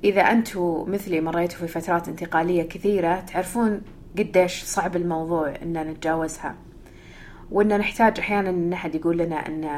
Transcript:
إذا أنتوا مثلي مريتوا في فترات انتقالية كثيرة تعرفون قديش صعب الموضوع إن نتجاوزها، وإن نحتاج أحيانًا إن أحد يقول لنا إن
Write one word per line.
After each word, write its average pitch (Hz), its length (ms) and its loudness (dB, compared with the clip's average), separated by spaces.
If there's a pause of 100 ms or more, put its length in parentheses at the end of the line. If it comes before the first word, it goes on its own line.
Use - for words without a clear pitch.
إذا 196 180 6
أنتوا 180 680 2
مثلي 185 320 -2
مريتوا 170 380 -2
في 170 80 -4
فترات 170 400 -2
انتقالية 170 560 0
كثيرة 180 560 0
تعرفون 196 640 -2 (360)
قديش 175 460 2
صعب 185 320 -2
الموضوع 165 580 0 (100)
إن 170 100 -4
نتجاوزها، 160 840 -4 (960)
وإن 208 260 4
نحتاج 214 420 4
أحيانًا 202 300 0
إن 175 240 0
أحد 160 220 -6
يقول 170 220 0
لنا 165 300 -2
إن 156 160 -6 (140)